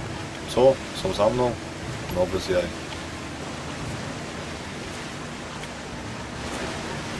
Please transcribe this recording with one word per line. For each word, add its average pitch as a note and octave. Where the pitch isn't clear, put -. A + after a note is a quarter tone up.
Co? C3
Są F#2+
za G2+
mną? B2
No F2+
bez F2+
jaj. F2+